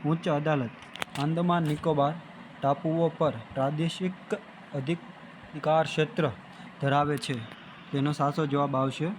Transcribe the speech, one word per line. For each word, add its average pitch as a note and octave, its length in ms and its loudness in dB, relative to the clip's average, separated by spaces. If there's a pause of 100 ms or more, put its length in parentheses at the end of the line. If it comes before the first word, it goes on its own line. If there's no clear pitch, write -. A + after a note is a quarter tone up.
ઉચ્ચ D#3+ 240 2
અદાલત D3 440 2 (460)
આંદમાન E3+ 460 2
નિકોબાર D3+ 500 2 (440)
ટાપુઓ D#3+ 500 2
પર D3+ 260 2 (180)
પ્રાદેશિક D#3+ 840 -2 (400)
અધિકાર D#3 1120 0
ક્ષેત્ર D#3 380 2 (560)
ધરાવે C#3+ 380 4
છે? C3+ 180 -2 (560)
તેનો C#3+ 200 2
સાચો C#3+ 340 2
જવાબ C#3+ 300 2
આવશે C3+ 320 0 (100)